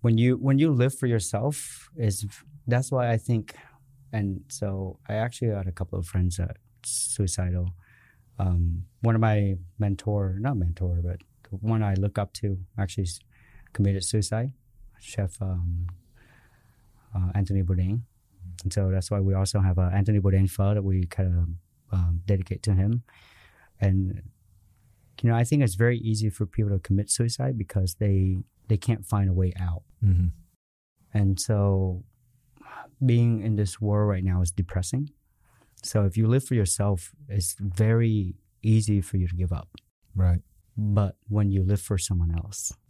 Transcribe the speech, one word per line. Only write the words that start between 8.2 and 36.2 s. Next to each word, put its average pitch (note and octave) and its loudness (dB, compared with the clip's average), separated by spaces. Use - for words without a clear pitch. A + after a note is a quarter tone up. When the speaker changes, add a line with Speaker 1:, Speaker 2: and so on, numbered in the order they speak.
Speaker 1:
Um, E2+ 0
one A#2 2
of A2+ 2
my G#2 2
mentor, G2+ -2
not B2+ -2
mentor, F2 -2
but F2 -6
the G2 -10
one A2 0
I G2+ 0
look G2 -2
up G2+ -6
to G2 -4
actually G2 -4
s-, F2 -8
committed G2 0
suicide, A2 -2
Chef, - -6
um, F2 -2
uh, F#2 0
Anthony G2 2
Bourdain. F#2 0
And F#2+ -4
so F#2+ 2
that's F#2+ -2
why G2+ 0
we G2 2
also F#2+ 0
have F#2 2
a F2+ 2
Anthony G2+ 2
Bourdain F#2+ 4
pho G2+ 0
that G2+ -2
we F#2 0
kinda, F2 0
um, E2+ 0
dedicate F#2+ -2
to G#2 2
him. G#2 2
And, F#2+ 0
you A#2 4
know, A2+ 4
I A#2+ 4
think D3 2
it's G2+ 2
very A#2 2
easy A2 -2
for G#2 -4
people G#2 -2
to G2 0
commit G2+ 0
suicide B2 -2
because F#2 -2
they, F#2+ 2
they A2 2
can't A2 -2
find G2+ 0
a - 2
way F2+ 2
out. F2 -4
Speaker 2:
Mm-hmm. F2+ 4
Speaker 1:
And G2 2
so F#2+ 0
being A#2 4
in G#2+ 0
this G2+ 0
world G#2 2
right F#2 0
now F2+ 2
is F2+ 2
depressing. G2 -2
So G#2 0
if F#2+ 2
you A2 4